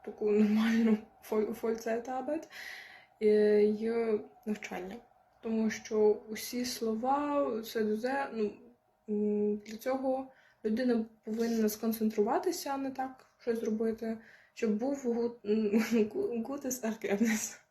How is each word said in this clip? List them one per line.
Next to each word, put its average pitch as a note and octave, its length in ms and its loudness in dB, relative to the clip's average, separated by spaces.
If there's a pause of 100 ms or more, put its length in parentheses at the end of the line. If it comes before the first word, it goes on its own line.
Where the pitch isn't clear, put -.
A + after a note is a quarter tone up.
таку G#3+ 260 -2
нормальну, A3 640 4 (320)
Voll-, G#3+ 320 -2
Vollzeitarbeit, A#3+ 800 -4 (760)
і, G#3+ 80 4 (580)
і A3+ 340 0 (260)
навчання. G3 500 -8 (460)
Тому A3 280 0
що G#3+ 480 2 (120)
усі B3 360 -6
слова, C4+ 800 0 (160)
все A3 240 -4
Д G#3+ 140 0
З, C4+ 360 -2
ну, G#3+ 180 -2 (580)
м, G#3 480 0
для G#3+ 200 -12
цього C4 540 -2 (340)
людина A#3 400 2 (180)
повинна A3 460 0
сконцентруватися, A3+ 1040 0
а C4+ 40 -4
не C4+ 140 -6
так C4 340 -10 (120)
щось A3+ 220 -2
зробити, A3+ 580 -4 (360)
щоб A3 240 0
був C4+ 280 -2
гу-, A#3 300 0 (100)
м, G#3+ 340 2
<laughs> A3 340 2
гу-, A#3 300 -2
gutes C4+ 380 -6
Ergebnis. G#3+ 800 -2 (120)